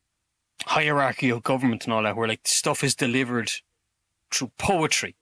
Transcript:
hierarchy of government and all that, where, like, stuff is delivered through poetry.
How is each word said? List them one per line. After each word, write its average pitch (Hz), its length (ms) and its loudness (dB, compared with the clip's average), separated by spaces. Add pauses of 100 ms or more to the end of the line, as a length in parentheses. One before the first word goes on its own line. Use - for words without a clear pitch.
(680)
hierarchy 143 640 2
of 117 140 0
government 127 400 0
and 117 80 -2
all 110 100 2
that, 104 140 0
where, 113 120 0
like, 110 160 -2
stuff - 400 0
is 135 100 2
delivered 123 560 0 (800)
through - 260 -4
poetry. 160 640 0